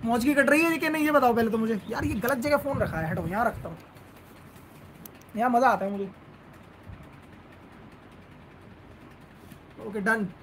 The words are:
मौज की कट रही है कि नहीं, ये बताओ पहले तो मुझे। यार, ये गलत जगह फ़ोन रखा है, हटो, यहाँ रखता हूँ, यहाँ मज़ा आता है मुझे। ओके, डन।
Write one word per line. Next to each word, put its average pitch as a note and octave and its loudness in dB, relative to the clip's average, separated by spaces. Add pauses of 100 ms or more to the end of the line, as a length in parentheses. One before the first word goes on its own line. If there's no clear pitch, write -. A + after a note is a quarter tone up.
मौज A#3 0
की C#4+ 4
कट C#4 4
रही D4+ 6
है E4 2
कि D#4+ 0
नहीं, D#4 0
ये D4+ 2
बताओ C4 4
पहले A3+ 2
तो A3+ -2
मुझे। A3 -2 (100)
यार, C#4 -6
ये D4 -2
गलत A#3+ -2
जगह C#4+ 0
फ़ोन C#4+ -2
रखा F#3+ -2
है, D#3+ -4
हटो, F3+ -4
यहाँ G3+ -2
रखता - -6
हूँ, E3 -14 (1600)
यहाँ A#3+ 0
मज़ा A#3+ 4
आता F#3+ 2
है G3 -4
मुझे। G3 -6 (3750)
ओके, G#3 -6
डन। G#3+ 0 (140)